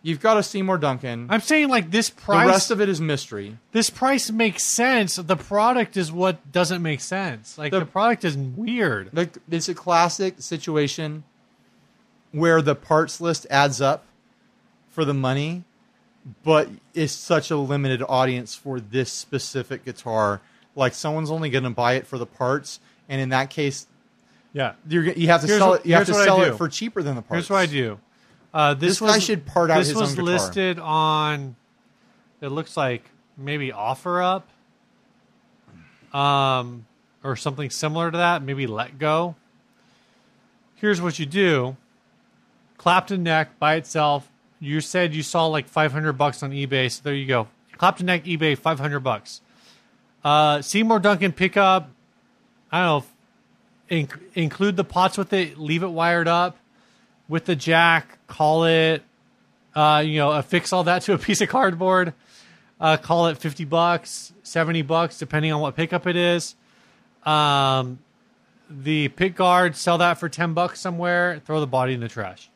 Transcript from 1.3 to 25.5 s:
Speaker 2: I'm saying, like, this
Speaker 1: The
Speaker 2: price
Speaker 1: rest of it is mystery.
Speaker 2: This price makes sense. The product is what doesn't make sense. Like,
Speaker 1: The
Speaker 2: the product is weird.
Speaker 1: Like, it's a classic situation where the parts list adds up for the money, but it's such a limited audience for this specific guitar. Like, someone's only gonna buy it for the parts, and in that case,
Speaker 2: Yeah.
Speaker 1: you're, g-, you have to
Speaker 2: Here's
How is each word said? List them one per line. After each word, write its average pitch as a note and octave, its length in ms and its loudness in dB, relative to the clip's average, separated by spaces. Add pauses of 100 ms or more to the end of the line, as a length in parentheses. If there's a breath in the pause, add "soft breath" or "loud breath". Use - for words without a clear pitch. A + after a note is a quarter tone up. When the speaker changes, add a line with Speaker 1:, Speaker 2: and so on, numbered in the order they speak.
Speaker 2:
I'm G#3+ 100 2
saying, D4+ 280 0
like, F#3+ 240 0
this A3 180 0
Speaker 1:
The - 100 -20
Speaker 2:
price G3+ 280 4
Speaker 1:
rest F#3+ 240 4
of G3+ 80 -2
it G3+ 80 2
is E3 120 -2
mystery. A2+ 560 -6 (140)
Speaker 2:
This A3 180 0
price C4 440 -2
makes A3 320 0
sense. A#3 500 0
The F3+ 220 -2
product A3 600 0
is E3+ 140 -2
what E3+ 400 -2
doesn't F3 320 0
make D#3 180 -4
sense. E3+ 560 -8
Like, D3+ 140 -6
Speaker 1:
The F#3+ 80 0
Speaker 2:
the E3 80 -2
product A3 380 0
is D3+ 120 -2
weird. C#3 760 -4
Speaker 1:
Like, E3+ 260 -4 (100)
it's E3 200 -4
a F3 80 -6
classic F3 640 0
situation D3+ 840 -4 (1080)
where D#3+ 280 4
the D3 140 2
parts - 460 0
list E3+ 280 -2
adds C#3 320 2
up C#3 240 2 (840)
for D#3+ 140 -2
the C#3+ 100 0
money, C#3 480 -2 (800)
but D#3 260 4 (260)
it's D#3 180 -2
such D#3+ 400 -2
a D3+ 40 0
limited C#3 520 -2
audience B2+ 480 0
for C3 240 -10
this A#2 320 -4
specific - 720 -8
guitar. A2 560 -2 (340 soft breath)
Like, B2+ 200 0
someone's D#3 360 -4
only D#3+ 180 -4
gonna B2+ 220 -2
buy A#2+ 240 2
it C3 140 -4
for B2+ 100 -8
the A#2+ 80 -6
parts, C3+ 540 -4 (280 soft breath)
and C3+ 120 -4
in C3 80 -4
that C3 220 0
case, C#3+ 360 -4 (680 soft breath)
Speaker 2:
Yeah. C3 200 -4 (160)
Speaker 1:
you're, E3 160 0
g-, E3+ 160 -2
you E3 80 2
have E3+ 140 6
to D#3 40 -2
Speaker 2:
Here's G#3 140 4